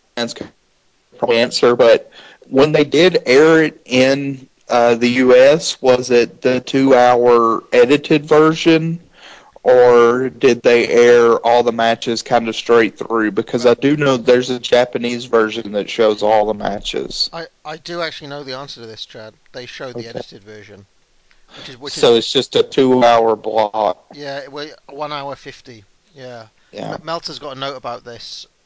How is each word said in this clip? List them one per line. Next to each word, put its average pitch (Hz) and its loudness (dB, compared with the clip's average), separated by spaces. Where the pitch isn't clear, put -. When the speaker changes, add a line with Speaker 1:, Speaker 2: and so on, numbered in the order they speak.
Speaker 1:
fans 117 -8
can - -16
probably 117 -2
answer, 120 0
but 117 2
when 139 2
they 151 2
did 160 0
air 156 4
it - -6
in, 135 -2
uh, 120 2
the 120 0
U 127 4
S, 143 4
was 127 0
it 117 0
the 127 0
two-hour 123 2
edited 143 2
version, 160 2
or 123 4
did 120 0
they 120 2
air 120 4
all 120 4
the 120 -2
matches 117 -4
kind 117 -2
of 113 -6
straight 117 0
through? 110 -4
Because 113 -4
I 120 4
do 143 -2
know 139 -2
there's 123 0
a 127 -6
Japanese 120 -4
version 110 -2
that 101 -6
shows 107 -2
all 107 0
the 107 -4
matches. - -8
Speaker 2:
I, 165 -14
I 156 -14
do 170 -12
actually 156 -12
know 143 -14
the 131 -14
answer 135 -18
to 113 -18
this, 110 -18
Chad. 110 -20
They 123 -18
showed 127 -14
the 120 -14
Speaker 1:
Okay. 113 -14
Speaker 2:
edited 117 -16
version, 101 -20
which - -20
is, 127 -20
which 135 -14
Speaker 1:
So 123 2
Speaker 2:
is 117 2
Speaker 1:
it's - -6
just 127 -4
a - 0
two-hour 120 2
block. 107 -4
Speaker 2:
Yeah, 143 -14
it 139 -16
wa-, 147 -14
one 147 -12
hour 139 -12
fifty. 123 -20
Yeah. 123 -20
Speaker 1:
Yeah. 104 -12
Speaker 2:
M-, - -16
Meltzer's 165 -12
got 139 -16
a 131 -18
note 139 -10
about 120 -14
this - -20